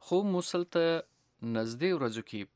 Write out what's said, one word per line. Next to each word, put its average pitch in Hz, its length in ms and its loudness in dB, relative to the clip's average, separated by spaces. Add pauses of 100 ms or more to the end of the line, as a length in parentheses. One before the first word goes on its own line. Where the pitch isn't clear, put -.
خو 185 180 2 (120)
موصل 175 280 0 (140)
ته 165 80 4 (680)
نږدې 117 420 0
ورځو 113 320 -2
کې 104 120 -6 (140)